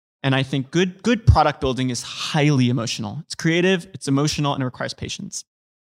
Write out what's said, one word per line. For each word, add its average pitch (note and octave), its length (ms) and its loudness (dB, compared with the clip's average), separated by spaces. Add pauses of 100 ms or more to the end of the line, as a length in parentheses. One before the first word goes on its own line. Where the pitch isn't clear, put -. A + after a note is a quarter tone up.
(220)
And C3+ 120 2
I C3+ 100 2
think C3+ 260 -4
good, F3+ 320 0
good A#3 240 0
product D3+ 340 6
building B2+ 300 0
is A#2+ 120 -6
highly D3 680 2
emotional. A#2 540 -4
It's - 100 -14
creative, F3 580 0
it's - 140 -14
emotional, C#3+ 480 0
and C3+ 80 -4
it B2+ 40 -4
requires B2+ 280 -8
patience. - 500 -12 (520)